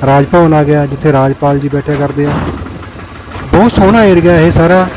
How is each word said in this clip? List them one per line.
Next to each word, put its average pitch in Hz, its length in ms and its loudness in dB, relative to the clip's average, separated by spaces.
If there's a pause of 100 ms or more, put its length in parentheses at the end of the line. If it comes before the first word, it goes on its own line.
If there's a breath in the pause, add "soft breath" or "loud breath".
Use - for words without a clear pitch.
ਰਾਜ 139 200 2
ਭਵਨ 165 280 2
ਆ 151 100 2
ਗਿਆ, 147 220 0
ਜਿੱਥੇ 139 260 -2
ਰਾਜਪਾਲ 139 480 0
ਜੀ 139 100 -4
ਬੈਠਿਆ 143 260 -4
ਕਰਦੇ 143 300 -4
ਆ। 147 40 -2 (1200)
ਬਹੁਤ 208 200 4
ਸੋਹਣਾ 214 320 2
ਏਰੀਆ 175 360 4
ਇਹ 165 120 4
ਸਾਰਾ 180 460 2